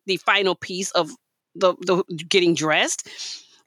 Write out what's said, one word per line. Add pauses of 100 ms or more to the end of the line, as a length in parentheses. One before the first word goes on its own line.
the
final
piece
of (440)
the,
the (240)
getting
dressed. (580)